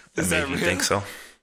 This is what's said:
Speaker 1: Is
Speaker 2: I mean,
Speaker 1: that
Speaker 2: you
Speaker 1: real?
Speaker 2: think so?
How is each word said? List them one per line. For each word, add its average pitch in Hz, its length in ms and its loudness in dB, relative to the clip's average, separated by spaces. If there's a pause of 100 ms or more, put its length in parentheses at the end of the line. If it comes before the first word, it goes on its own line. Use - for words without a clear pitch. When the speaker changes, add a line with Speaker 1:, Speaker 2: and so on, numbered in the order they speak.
(160)
Speaker 1:
Is - 160 0
Speaker 2:
I - 40 4
mean, - 60 4
Speaker 1:
that 139 80 -2
Speaker 2:
you - 60 -2
Speaker 1:
real? - 80 0
Speaker 2:
think - 180 2
so? 101 200 2 (400)